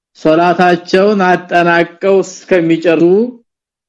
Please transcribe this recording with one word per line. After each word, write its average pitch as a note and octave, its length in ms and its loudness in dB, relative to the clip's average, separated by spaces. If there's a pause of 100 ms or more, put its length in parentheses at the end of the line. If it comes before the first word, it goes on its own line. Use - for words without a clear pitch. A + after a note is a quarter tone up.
(200)
ሶላታቸውን F3+ 1000 0
አጠናቀው F3 1000 -2
እስከሚጨርሱ E3 840 -2 (840)